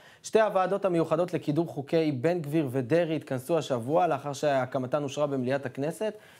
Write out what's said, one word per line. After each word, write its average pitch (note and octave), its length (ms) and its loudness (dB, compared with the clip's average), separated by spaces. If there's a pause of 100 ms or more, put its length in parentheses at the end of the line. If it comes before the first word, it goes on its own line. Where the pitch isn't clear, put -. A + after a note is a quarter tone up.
(220)
שתי - 180 4
הוועדות F#3+ 440 2
המיוחדות E3 500 2
לקידום D#3+ 320 0
חוקי D#3 460 0
בן E3 280 0
גביר D3 300 0
ודרעי D3+ 460 2
התכנסו C3+ 420 -2
השבוע C#3+ 480 0
לאחר C#3+ 260 -2
שהקמתן C3+ 680 0
אושרה C#3+ 240 -2
במליאת C3+ 400 0
הכנסת. E3 480 -4 (260)